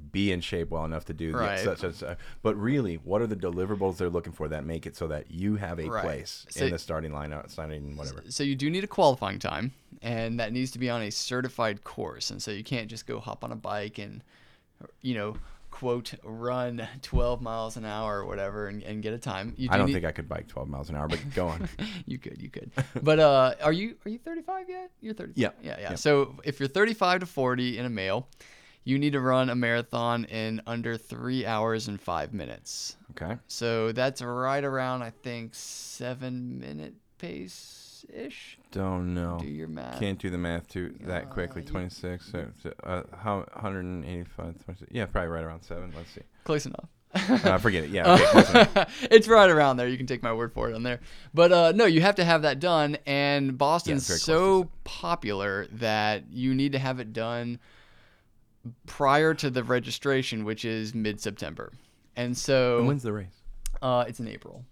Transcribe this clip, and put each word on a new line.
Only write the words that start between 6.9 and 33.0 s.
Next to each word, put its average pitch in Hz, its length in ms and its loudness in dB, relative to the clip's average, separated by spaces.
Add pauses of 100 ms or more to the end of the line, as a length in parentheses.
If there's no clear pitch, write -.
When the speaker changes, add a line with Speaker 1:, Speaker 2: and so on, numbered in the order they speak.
Speaker 1:
lineup, 73 360 -8
starting 73 480 -10
whatever? 69 320 -10
Speaker 2:
So 135 140 -4
you 139 120 -2
do 139 140 -2
need 185 140 -2
a 208 40 -6
qualifying 120 520 2
time, 104 320 -4 (320)
and 117 360 -4
that 113 140 -2
needs 127 200 -2
to - 40 -12
be 123 100 -2
on 120 140 -2
a 104 80 -4
certified 123 720 -4
course. - 460 -8
And 98 100 -8
so 107 120 -8
you 104 120 -8
can't 113 280 -6
just 113 160 -14
go 113 120 -8
hop 110 240 -10
on 120 80 -8
a 117 40 -8
bike 104 420 -8
and, 104 240 -12 (800)
you 127 140 -4
know, 107 200 -4 (360)
quote, 120 420 -4 (100)
"Run 120 640 -6 (140)
twelve 123 400 2
miles 113 360 -6
an 113 60 -10
hour," 107 360 -4
or 98 80 -6
whatever 98 400 -6
and, 101 160 -10
and 107 180 -8
get 107 100 -6
a 117 60 -6
time. 110 400 -8
You 127 140 -2
Speaker 1:
I - 20 4
Speaker 2:
do 98 60 8
Speaker 1:
don't 98 80 6
Speaker 2:
need - 60 2
Speaker 1:
think 85 120 0
I 80 60 0
could 76 180 -8
bike 78 180 -8
twelve 69 220 -8
miles 73 220 -8
an 76 40 -4
hour, 73 120 -2
but 82 120 -2 (140)
go 90 140 0
on. 82 260 -4
Speaker 2:
<laughs> - 40 -16 (280)
You 127 140 -8
could, - 220 -14
you - 80 -12
could. - 200 -14 (320)
But, 156 180 4
uh, 135 440 6
are 151 80 4
you, 208 240 -2 (100)
are 208 40 -8
you 226 100 -8
thirty-five 349 500 -10
yet? 370 220 -12 (100)
You're 220 140 -10
thirty. - 200 -14
Speaker 1:
Yeah. - 140 2 (140)
Speaker 2:
Yeah, - 160 -10
yeah. 95 120 -8
Speaker 1:
Yeah. - 40 -8
Speaker 2:
So 143 480 2
if 147 160 -6
you're 139 100 -2
thirty-five 190 520 2
to 180 40 -8
forty 123 540 0
in 123 60 -4
a 123 40 -4
male, 104 380 -2 (560)
you 135 160 2
need 147 140 2
to 139 80 2
run 131 280 4
a 120 60 -2
marathon 120 720 0
in 110 420 -4
under 117 280 -4
three 120 500 -6
hours 110 420 0
and 101 120 -6
five 80 340 -4
minutes. - 640 -10 (140)